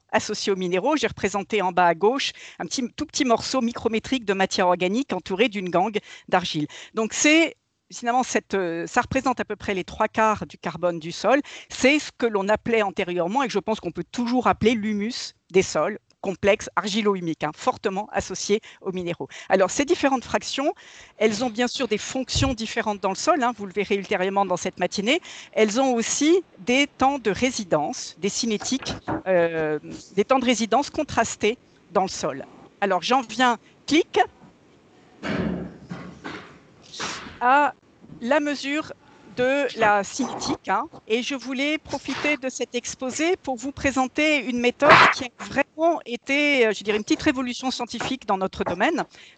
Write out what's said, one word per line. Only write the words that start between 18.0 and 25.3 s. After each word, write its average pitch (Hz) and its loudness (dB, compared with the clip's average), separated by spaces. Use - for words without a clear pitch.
associé 202 -2
aux 185 -6
minéraux. 170 -6
Alors, 185 4
ces 285 0
différentes 269 0
fractions, 277 -2
elles 220 2
ont 247 0
bien 233 -2
sûr 262 -4
des 208 0
fonctions 262 -2
différentes 214 -4
dans 196 0
le 190 -2
sol, 311 2
hein, 240 2
vous 202 -10
le 185 -10
verrez 196 0
ultérieurement 196 0
dans 180 -2
cette - -6
matinée. 254 0